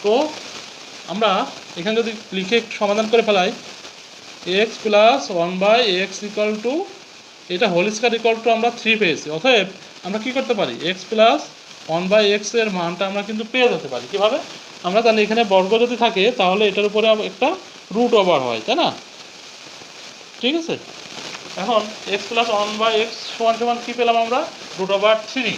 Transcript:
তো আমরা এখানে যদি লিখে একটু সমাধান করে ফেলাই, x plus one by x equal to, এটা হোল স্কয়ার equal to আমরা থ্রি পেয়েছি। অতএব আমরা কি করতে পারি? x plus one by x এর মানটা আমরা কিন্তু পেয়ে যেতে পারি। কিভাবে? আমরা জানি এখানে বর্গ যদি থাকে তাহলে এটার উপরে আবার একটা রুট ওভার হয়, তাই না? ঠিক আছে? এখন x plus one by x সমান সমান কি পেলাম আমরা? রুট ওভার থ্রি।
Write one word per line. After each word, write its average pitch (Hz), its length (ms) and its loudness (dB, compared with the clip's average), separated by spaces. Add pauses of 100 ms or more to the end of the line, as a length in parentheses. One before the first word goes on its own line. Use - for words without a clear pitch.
তো 208 80 4 (1000)
আমরা 208 180 2 (480)
এখানে 202 220 -2
যদি 220 120 -2 (240)
লিখে 190 240 -2
একটু - 200 -12
সমাধান 208 320 2
করে 233 160 4
ফেলাই, 196 220 4 (1160)
x - 20 -8 (160)
plus 226 360 6 (240)
one 185 180 -2
by 220 180 6 (280)
x - 20 -12 (180)
equal 208 240 -2 (120)
to, 247 80 -2 (840)
এটা 208 200 2
হোল 180 120 4 (100)
স্কয়ার 240 220 0
equal 226 260 2
to 233 120 2
আমরা 226 120 2 (120)
থ্রি 220 120 2 (100)
পেয়েছি। 151 240 0 (100)
অতএব 214 300 4 (400)
আমরা 202 180 -4
কি 262 120 -4
করতে 262 240 -2
পারি? 131 140 0 (200)
x - 20 -6 (140)
plus 226 300 4 (560)
one 185 160 -2
by 214 120 6 (160)
x 208 40 -10 (160)
এর 220 80 0 (100)
মানটা 175 320 -4
আমরা 202 180 -4
কিন্তু 220 240 -6
পেয়ে 247 200 4
যেতে 156 200 -4
পারি। 123 200 -6
কিভাবে? 214 260 2 (480)
আমরা 196 200 2
জানি 220 200 4
এখানে 226 160 2 (100)
বর্গ 190 200 4 (120)
যদি 240 200 -2
থাকে 208 200 2 (160)
তাহলে 190 300 4
এটার 202 200 0
উপরে 214 220 0
আবার 214 180 0
একটা 254 180 0 (460)
রুট 233 260 2
ওভার 175 260 4
হয়, 113 200 -2
তাই 247 160 0
না? 262 60 2 (1500)
ঠিক 262 200 0
আছে? 240 140 -6 (880)
এখন 220 180 2 (380)
x - 20 -6 (100)
plus 240 180 0 (140)
one 208 100 -4 (100)
by 226 100 2 (160)
x - 20 -10 (260)
সমান 226 240 2
সমান 240 240 0
কি 240 140 -8
পেলাম 233 260 2
আমরা? 247 160 0 (380)
রুট 185 180 -4
ওভার 214 200 4 (140)
থ্রি। 233 280 -2